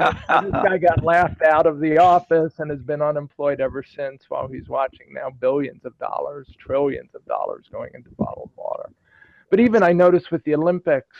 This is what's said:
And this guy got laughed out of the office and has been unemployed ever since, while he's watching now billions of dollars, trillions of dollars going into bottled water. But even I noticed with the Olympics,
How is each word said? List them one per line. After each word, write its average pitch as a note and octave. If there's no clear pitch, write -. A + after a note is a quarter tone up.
And D#3
this F#3+
guy F#3+
got E3
laughed E3+
out D#3
of D3+
the D#3
office E3+
and D3+
has C#3+
been C#3+
unemployed D3
ever C3
since, C#3
while C#3
he's B2+
watching C3
now C3+
billions C3
of -
dollars, -
trillions C#3
of -
dollars -
going A2+
into A#2+
bottled -
water. -
But G3
even A3+
I F3
noticed F3+
with E3
the D3+
Olympics, D#3+